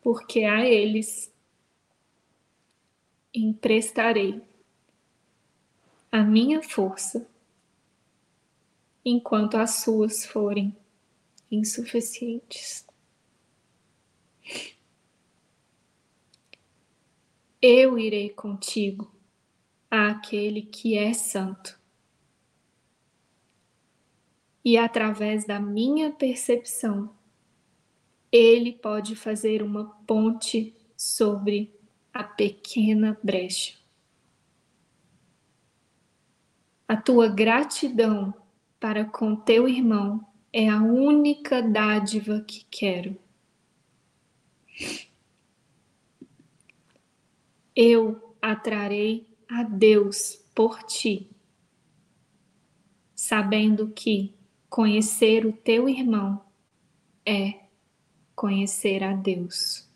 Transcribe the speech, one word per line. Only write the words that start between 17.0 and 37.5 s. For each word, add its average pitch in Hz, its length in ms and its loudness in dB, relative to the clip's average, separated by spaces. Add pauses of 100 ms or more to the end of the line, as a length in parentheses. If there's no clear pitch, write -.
Eu 254 340 8
irei 214 340 -4
contigo 202 840 -8 (720)
àquele 214 760 -2
que 214 360 -4
é 214 160 -2
santo. - 640 -8 (2750)
E 233 120 6
através 214 720 0
da 202 140 -6
minha 247 500 -2
percepção, 240 1040 -4 (1160)
ele 233 400 6
pode 214 440 -8
fazer 214 460 -4
uma 208 220 -6 (220)
ponte 220 680 -2 (220)
sobre 208 760 -2 (380)
a - 100 -10
pequena 214 1000 -2
brecha. 185 520 -6 (3000)
A 220 100 0
tua 233 320 6
gratidão 220 1040 0 (440)